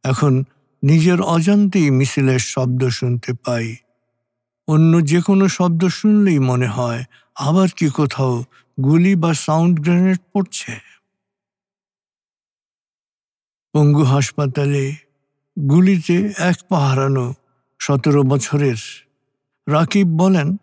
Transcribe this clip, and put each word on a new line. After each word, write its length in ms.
এখন 400
নিজের 380
অজান্তেই 680
মিছিলের 480
শব্দ 500
শুনতে 440
পাই। 440
অন্য 360
যে 160
কোনো 280
শব্দ 380
শুনলেই 520
মনে 280
হয়, 380
আবার 420
কি 140
কোথাও 540
গুলি 340
বা 200
সাউন্ড 460
গ্রেনেড 380
পড়ছে? 480
পঙ্গু 320
হাসপাতালে 920
গুলিতে 800
এক 180
পা 200
হারানো 460
সতেরো 420
বছরের 540
রাকিব 380
বলেন 560